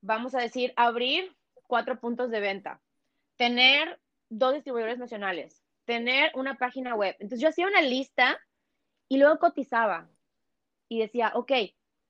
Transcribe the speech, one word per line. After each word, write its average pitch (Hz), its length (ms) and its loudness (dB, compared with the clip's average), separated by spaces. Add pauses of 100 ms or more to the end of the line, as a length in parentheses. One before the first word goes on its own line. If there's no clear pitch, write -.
Vamos 226 340 -4
a 254 40 0
decir, 247 360 -4
abrir 247 600 0 (320)
cuatro 240 320 -2
puntos 240 300 -4
de 226 100 -2
venta. 196 400 -6 (580)
Tener 262 640 2 (300)
dos 254 240 2
distribuidores 247 460 -4
nacionales. 202 640 -8 (220)
Tener 254 500 0
una 262 220 -6
página 247 380 -4
web. 202 240 0
Entonces, 214 220 -8
yo 311 80 6
hacía 339 180 0
una 392 140 4
lista 262 580 0 (680)
y 269 100 0
luego 294 220 8
cotizaba. 226 720 0 (800)
Y 226 100 -4
decía, 220 360 0
"Ok, 240 160 -2 (580)